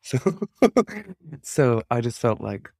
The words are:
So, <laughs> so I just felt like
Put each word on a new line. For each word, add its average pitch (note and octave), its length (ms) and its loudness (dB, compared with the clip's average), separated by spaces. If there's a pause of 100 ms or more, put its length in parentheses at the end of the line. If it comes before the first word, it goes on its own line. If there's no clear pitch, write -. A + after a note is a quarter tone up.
So, - 160 -2 (440)
<laughs> G3+ 800 0
so A#2+ 480 0
I A#2+ 100 0
just A#2 200 -6
felt A2 200 0
like G#2 400 -10